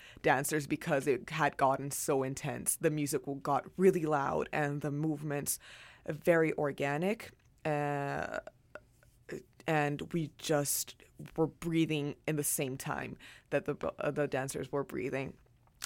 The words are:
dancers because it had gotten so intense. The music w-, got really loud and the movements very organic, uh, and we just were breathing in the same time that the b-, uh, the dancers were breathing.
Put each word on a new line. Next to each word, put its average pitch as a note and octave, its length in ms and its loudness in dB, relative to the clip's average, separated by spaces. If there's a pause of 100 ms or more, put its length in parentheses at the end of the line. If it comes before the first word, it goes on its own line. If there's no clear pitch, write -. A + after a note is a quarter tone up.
(220)
dancers C#3+ 440 2
because D3 400 0
it C3 240 2
had D#3 260 2
gotten C#3 340 2
so C#3 320 0
intense. C3 560 -2
The D#3+ 120 2
music D3 320 -2
w-, C#3 180 -6
got C3 240 0 (140)
really F3+ 260 6
loud D3+ 480 0
and C#3+ 300 0
the D3+ 80 -2
movements D3 680 -2 (480)
very D#3+ 520 4
organic, D3 720 -2 (340)
uh, C#3+ 760 -2 (1300)
and D3 360 2 (100)
we E3 240 0
just - 580 0 (420)
were D#3+ 100 4
breathing D#3+ 680 0 (100)
in D#3 100 0
the D3 80 0
same C3+ 320 -2
time C3+ 400 -6 (320)
that C#3+ 160 0
the D3 100 -2
b-, - 140 -4 (100)
uh, - 120 0
the C#3+ 160 0
dancers C3+ 440 -4
were C#3 140 -2
breathing. - 480 -4 (540)